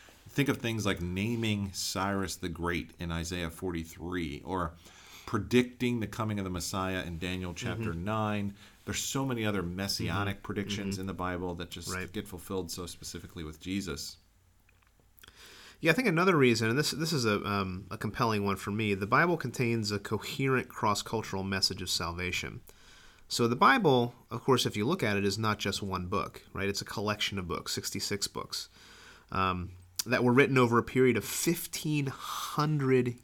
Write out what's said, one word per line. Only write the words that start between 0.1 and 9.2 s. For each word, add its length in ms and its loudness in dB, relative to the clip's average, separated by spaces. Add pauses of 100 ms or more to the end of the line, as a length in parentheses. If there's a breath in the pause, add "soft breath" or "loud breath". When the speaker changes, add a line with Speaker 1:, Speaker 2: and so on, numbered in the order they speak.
Speaker 1:
Think 180 2
of 100 0
things 280 -2
like 160 0
naming 720 0
Cyrus 640 -2
the 120 -6
Great 500 -2
in 140 -4
Isaiah 380 -2
forty-three, 920 -6
or 280 -2 (540 loud breath)
predicting 760 2
the 60 -4
coming 320 -2
of 60 -2
the 60 -4
Messiah 520 -2
in 160 -6
Daniel 340 -4
chapter 380 -4
Speaker 2:
Mm-hmm. 140 -4
Speaker 1:
nine. 500 -2 (320 loud breath)
There's 140 -4
so 260 -2